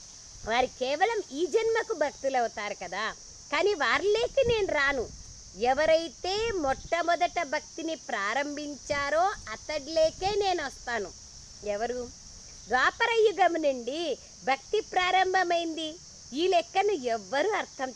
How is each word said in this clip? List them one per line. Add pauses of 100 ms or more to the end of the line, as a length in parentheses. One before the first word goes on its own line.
(460)
వారు
కేవలం
ఈ
జన్మకు
భక్తులు
అవుతారు
కదా. (400)
కానీ
వారిలోకి
నేను
రాను. (540)
ఎవరైతే
మొట్టమొదట
భక్తిని
ప్రారంభించారో (280)
అతడిలేకే
నేను
వస్తాను. (540)
ఎవరు? (580)
ద్వాపర
యుగం
నుండి (300)
భక్తి
ప్రారంభమైంది. (440)
ఈ
లెక్కను
ఎవ్వరూ
అర్థం